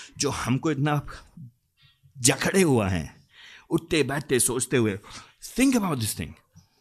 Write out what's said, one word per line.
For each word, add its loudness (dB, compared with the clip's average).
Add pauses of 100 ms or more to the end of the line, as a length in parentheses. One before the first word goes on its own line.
(180)
जो -2
हमको 0
इतना 0 (1120)
जकड़े 2
हुआ 4
है, -4 (540)
उठते 0
बैठते 0
सोचते 0
हुए। 0 (600)
Think 4
about 0
this -2
thing। -8 (500)